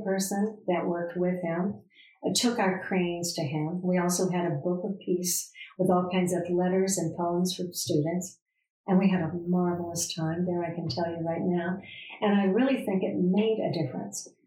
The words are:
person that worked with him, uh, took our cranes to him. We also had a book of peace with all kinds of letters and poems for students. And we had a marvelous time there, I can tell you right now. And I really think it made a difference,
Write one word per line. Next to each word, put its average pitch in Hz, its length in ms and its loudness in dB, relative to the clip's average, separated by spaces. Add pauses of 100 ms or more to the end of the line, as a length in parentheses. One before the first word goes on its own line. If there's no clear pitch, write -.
person 202 540 -2 (100)
that 175 180 2
worked 175 320 -2
with 180 240 0
him, 180 400 -2 (440)
uh, 170 80 0
took 233 260 0
our 190 240 0
cranes 175 500 -2
to 165 80 -4
him. 156 400 -2
We 180 160 2
also 180 320 2
had 175 160 0
a 151 100 0
book 180 280 -2
of 202 160 -4
peace - 520 -2 (260)
with 185 120 2
all 180 220 4
kinds 180 220 2
of 175 160 -2
letters 185 480 2
and 160 180 -2
poems 175 400 0
for 185 160 -6
students. 170 680 -2 (480)
And 185 120 6
we 190 100 6
had 175 120 2
a 151 100 -2 (160)
marvelous 175 680 0
time 165 320 -2
there, 175 180 0
I 165 120 -4
can 160 120 -4
tell 170 220 -2
you 165 160 -4
right 165 160 -2
now. 175 380 0 (420)
And 202 180 4
I 196 60 4
really 254 400 2
think 190 160 0
it - 160 -2
made 208 420 4
a - 140 -2
difference, - 540 -4 (200)